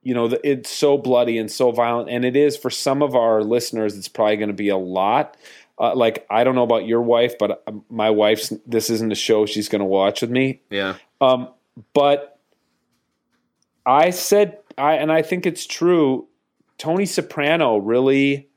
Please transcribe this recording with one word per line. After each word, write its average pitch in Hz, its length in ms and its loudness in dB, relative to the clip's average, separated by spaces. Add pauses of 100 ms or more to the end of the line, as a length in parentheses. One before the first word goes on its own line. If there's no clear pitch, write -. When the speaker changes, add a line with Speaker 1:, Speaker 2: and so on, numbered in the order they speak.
Speaker 1:
you 127 140 -4
know, 117 140 0
the, 131 200 -2
it's 131 200 -4
so 143 280 2
bloody 120 400 0
and 110 140 -6
so 127 200 0
violent. 117 380 -2
And 123 160 -2
it 127 100 -2
is, 143 220 2
for 127 140 -6
some 139 320 -2
of 135 100 -2
our 113 300 2
listeners, 110 520 -2
it's 95 120 -14
probably 107 300 0
gonna 104 160 -4
be 101 160 -2
a 98 80 0
lot. 95 600 -2 (400)
Uh, 117 180 0
like, 117 340 -2
I 110 140 2
don't 127 120 2
know 123 80 2
about 113 240 0
your 117 140 0
wife, 120 360 0
but, 101 300 -4
uh, 107 60 -12 (160)
my 110 200 -2
wife's, 107 420 2 (140)
this 113 240 -2
isn't 113 220 -2
a 101 40 -2
show 107 300 2
she's 104 240 -6
gonna 101 160 -2
watch 98 360 0
with 117 100 -4
me. 131 300 -2 (100)
Speaker 2:
Yeah. 98 240 -4 (260)
Speaker 1:
Um, 127 280 2 (440)
but 143 460 0 (1500)
I 147 240 4
said, 202 480 0 (180)
I, 147 200 0
and 151 160 -2
I 160 100 2
think 180 240 -6
it's 170 220 -4
true, 170 600 0 (520)
Tony 175 260 -2
Soprano 151 720 0
really 135 800 0